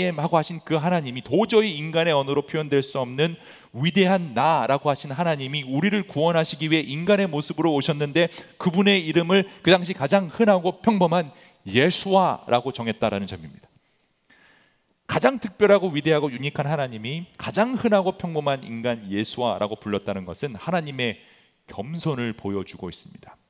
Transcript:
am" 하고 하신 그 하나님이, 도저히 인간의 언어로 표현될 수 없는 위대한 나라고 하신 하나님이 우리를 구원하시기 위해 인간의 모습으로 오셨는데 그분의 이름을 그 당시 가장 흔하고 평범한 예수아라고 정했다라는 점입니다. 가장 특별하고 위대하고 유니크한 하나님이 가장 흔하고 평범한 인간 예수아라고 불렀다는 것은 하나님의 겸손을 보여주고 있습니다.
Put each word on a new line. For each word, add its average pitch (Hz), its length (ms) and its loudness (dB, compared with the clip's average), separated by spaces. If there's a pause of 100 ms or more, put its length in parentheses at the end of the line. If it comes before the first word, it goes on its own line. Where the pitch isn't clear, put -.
am" 170 180 -2
하고 165 160 0
하신 165 280 -2
그 180 120 -2
하나님이, 147 460 -2
도저히 214 540 2
인간의 160 360 0
언어로 143 300 2
표현될 143 400 0
수 135 180 -6
없는 135 340 -2 (380)
위대한 175 640 2
나라고 139 560 2
하신 139 200 -4
하나님이 143 520 -2
우리를 175 420 0
구원하시기 160 680 0
위해 160 100 4
인간의 185 460 0
모습으로 156 480 -2
오셨는데 147 540 0 (300)
그분의 190 480 2
이름을 170 420 2 (140)
그 - 80 4
당시 180 240 4
가장 175 360 2
흔하고 185 500 2
평범한 175 520 2 (340)
예수아라고 135 1040 2
정했다라는 107 540 -2
점입니다. 80 420 -14 (1400)
가장 240 320 2
특별하고 196 500 2
위대하고 147 420 0
유니크한 139 400 -6
하나님이 135 560 -6 (100)
가장 233 380 -2
흔하고 196 380 2
평범한 147 520 -4
인간 113 460 -6
예수아라고 104 680 -2
불렀다는 98 480 -6
것은 107 300 -8
하나님의 135 680 -4 (460)
겸손을 123 680 -6
보여주고 98 540 -8
있습니다. - 480 -18 (140)